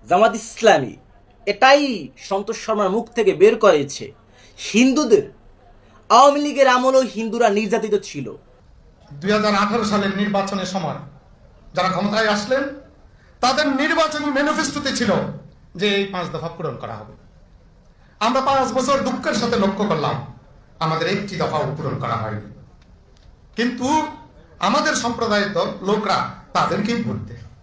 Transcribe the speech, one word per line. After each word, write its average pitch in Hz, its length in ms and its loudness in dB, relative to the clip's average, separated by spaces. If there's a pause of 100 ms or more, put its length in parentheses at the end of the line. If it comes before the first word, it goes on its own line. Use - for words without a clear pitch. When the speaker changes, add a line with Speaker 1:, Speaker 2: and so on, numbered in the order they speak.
Speaker 1:
জামাত 208 360 4
ইসলামী 151 500 2 (540)
এটাই 262 360 6 (460)
সন্তোষ 202 360 -4
শর্মার 208 300 0
মুখ 226 100 -2 (120)
থেকে 190 160 2 (100)
বের 226 120 8 (100)
করেছে, 143 400 2 (540)
হিন্দুদের, 247 680 4 (840)
আওয়ামী 285 360 8
লীগের 269 300 2
আমলেও 262 280 2 (100)
হিন্দুরা 226 340 0 (100)
নির্যাতিত 214 360 -2 (140)
ছিল। 135 180 -10 (920)
Speaker 2:
দুই 185 160 -4
হাজার 208 260 0
আঠারো 214 300 0
সালের 196 280 0
নির্বাচনের 196 540 -2
সময় 160 260 -6 (760)
যারা 185 180 0
ক্ষমতায় 208 400 0
আসলেন, 262 280 -2 (800)
তাদের 262 240 2 (140)
নির্বাচনী 302 560 0
ম্যানিফেস্টোতে 294 640 -2
ছিল 220 120 0 (680)
যে 208 60 0 (120)
এই 196 140 0
পাঁচ 180 220 -4
দফা 160 220 -8
পূরণ 151 260 -8
করা 113 180 -10
হবে। 104 140 -20 (1040)
আমরা 254 280 2
পাঁচ 269 280 2
বছর 269 200 2 (100)
দুঃখের 262 340 -2
সাথে - 240 0
লক্ষ্য 196 260 0
করলাম, 143 260 -2 (680)
আমাদের 160 300 -2
একটি - 280 -6
দফাও 151 220 -2 (120)
পূরণ 127 260 -6
করা 113 200 -4
হয়নি। 104 260 -10 (1080)
কিন্তু 240 320 -2 (800)
আমাদের 294 360 2
সম্প্রদায়ের 220 540 -2
দল 170 120 0 (200)
লোকরা 202 300 0 (380)
তাদেরকেই 208 480 0
ভোট - 140 -6 (100)
দেয়। - 160 -16 (180)